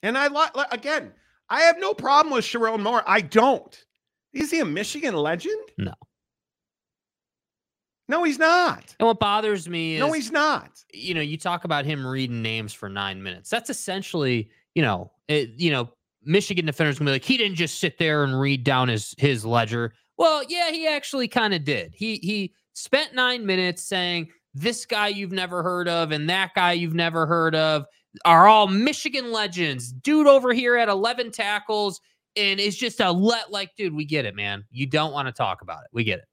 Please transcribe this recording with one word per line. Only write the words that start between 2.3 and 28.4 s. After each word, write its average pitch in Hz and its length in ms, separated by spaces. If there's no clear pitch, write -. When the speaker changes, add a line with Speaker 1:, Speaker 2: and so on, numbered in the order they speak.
Speaker 1:
with 233 100
Sherrone 220 380
Moore. 226 240
I 208 160
don't. 220 600
Is 294 160
he 330 100
a 269 60
Michigan 214 500
legend? 175 460
Speaker 2:
No. 95 160
Speaker 1:
No, 320 140
he's 294 160
not. 330 640
Speaker 2:
And 226 60
what 226 120
bothers 208 500
me 165 260
is, 185 60
Speaker 1:
No, 294 120
he's 262 180
not. 294 640
Speaker 2:
you 147 220
know, 160 60
you 151 160
talk 175 280
about 147 200
him 139 220
reading 127 340
names 113 320
for - 160
nine 98 340
minutes. 92 280
That's 233 180
essentially, 143 840
you 165 80
know, 107 280
it, 143 300
you 160 160
know, 120 180
Michigan 175 440
defenders 147 320
gonna 151 100
be 135 60
like, 131 100
"He 262 120
didn't 208 200
just 160 220
sit - 200
there 151 260
and 131 140
read 135 260
down 127 240
his, 107 300
his 131 260
ledger." 117 480
Well, 311 320
yeah, 339 220
he 320 160
actually 285 420
kinda 226 300
did. 131 360
He, 220 220
he 196 360
spent 269 400
nine 247 320
minutes 185 360
saying, 175 460
"This 226 320
guy 214 220
you've 196 240
never 180 300
heard 175 260
of 170 240
and 151 180
that 185 240
guy 180 180
you've 170 220
never 165 320
heard 160 280
of 156 320
are 170 240